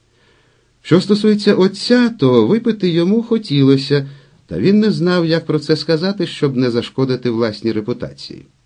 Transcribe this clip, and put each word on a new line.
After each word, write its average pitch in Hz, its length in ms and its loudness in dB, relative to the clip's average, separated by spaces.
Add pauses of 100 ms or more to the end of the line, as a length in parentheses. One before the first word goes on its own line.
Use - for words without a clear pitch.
(840)
Що 170 180 4
стосується 208 540 2
отця, 233 540 2
то 127 380 2
випити 214 420 0
йому 175 340 0
хотілося, 143 840 0 (380)
та 78 120 -8
він 190 220 2
не 214 100 2
знав, 175 360 0
як 160 200 -2
про 156 120 0
це 151 180 -2
сказати, 180 500 -2
щоб 135 300 -4
не 127 140 0
зашкодити 123 600 -2
власній 113 420 -4
репутації. 104 760 -8 (200)